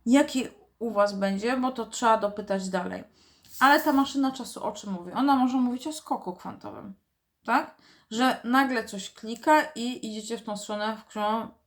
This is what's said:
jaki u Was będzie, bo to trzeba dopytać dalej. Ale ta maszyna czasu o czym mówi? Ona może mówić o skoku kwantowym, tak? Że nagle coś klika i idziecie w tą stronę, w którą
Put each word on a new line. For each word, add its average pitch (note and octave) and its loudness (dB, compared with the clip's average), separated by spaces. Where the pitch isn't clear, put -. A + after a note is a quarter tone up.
jaki C4 4
u A3+ -4
Was G3+ 2
będzie, G3 0
bo B3+ 0
to A3+ -6
trzeba A3 2
dopytać G3+ -4
dalej. F#3 -4
Ale C#4+ 6
ta D4+ 2
maszyna C4+ 2
czasu - -10
o G#3 -4
czym G3+ -10
mówi? F3+ -8
Ona C4+ 2
może B3+ 4
mówić B3 0
o D4+ -4
skoku - -6
kwantowym, - -14
tak? C4 0
Że A#3+ 2
nagle B3+ 2
coś G3 -12
klika B3+ 2
i A#3+ -6
idziecie G#3+ -8
w - -16
tą G#3 -8
stronę, G#3+ -4
w - -16
którą G#3+ -2